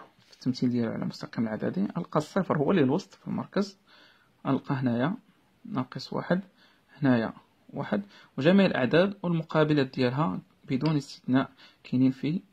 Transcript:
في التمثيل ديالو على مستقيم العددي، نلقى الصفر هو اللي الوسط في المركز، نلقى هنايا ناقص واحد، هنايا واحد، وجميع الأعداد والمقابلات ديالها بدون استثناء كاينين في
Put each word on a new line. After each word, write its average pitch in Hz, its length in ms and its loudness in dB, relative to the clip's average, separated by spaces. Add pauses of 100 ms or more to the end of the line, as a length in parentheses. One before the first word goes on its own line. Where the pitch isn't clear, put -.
(200)
في - 140 -20
التمثيل 127 360 -4
ديالو 117 220 -2
على - 140 -6
مستقيم - 380 -8
العددي، 113 380 -4
نلقى 185 360 -4
الصفر 160 400 -2
هو 147 140 2
اللي 185 120 4
الوسط 131 300 0
في - 140 -20
المركز، 135 520 -4 (640)
نلقى 139 300 -2
هنايا 127 400 0 (500)
ناقص - 480 -8
واحد، 180 280 -2 (560)
هنايا 123 360 2 (400)
واحد، 202 300 -4 (340)
وجميع 185 280 6
الأعداد 160 580 2
والمقابلات 156 720 0
ديالها 147 440 0 (300)
بدون 147 260 0
استثناء 131 560 -2 (320)
كاينين 131 280 2
في 151 300 -4 (120)